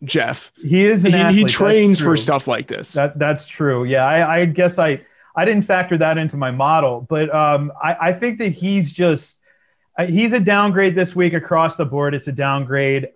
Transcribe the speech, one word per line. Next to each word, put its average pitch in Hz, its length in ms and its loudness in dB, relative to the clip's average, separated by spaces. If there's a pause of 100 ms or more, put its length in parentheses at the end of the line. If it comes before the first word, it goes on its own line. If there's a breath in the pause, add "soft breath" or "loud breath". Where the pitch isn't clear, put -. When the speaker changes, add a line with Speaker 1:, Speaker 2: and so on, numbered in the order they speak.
Speaker 1:
Jeff. 135 480 -4 (100)
Speaker 2:
He 180 220 2
is 202 220 4
an 180 60 6
Speaker 1:
He, 175 60 4
he 190 60 2
Speaker 2:
athlete. 196 200 4
That's - 100 2
Speaker 1:
trains 202 460 4
for 147 80 0
Speaker 2:
true. 165 100 4
Speaker 1:
stuff 139 300 -2
like 120 200 -4
this. 107 260 -10
Speaker 2:
That, 143 240 -2
that's 147 300 -2
true. 127 380 -2
Yeah, 131 200 0
I, 160 340 2
I 180 60 2
guess 175 320 0
I, 156 240 0 (360 soft breath)
I 170 80 0
didn't 208 180 2
factor 180 360 0
that 160 180 0
into 160 180 -4
my 135 160 -4
model, 135 480 0
but, 151 340 -4
um, 147 380 0 (100)
I, 151 200 -2
I 175 120 0
think 233 260 -6
that 214 100 -4
he's 180 420 -2
just, - 480 -2 (580)
uh, 175 80 -2
he's 214 280 0
a 247 80 2
downgrade 196 540 2
this 180 200 -2
week 175 180 2
across 160 440 -2
the 160 80 -2
board. 143 280 -4
It's 139 140 -8
a 139 60 -6
downgrade. 139 840 -2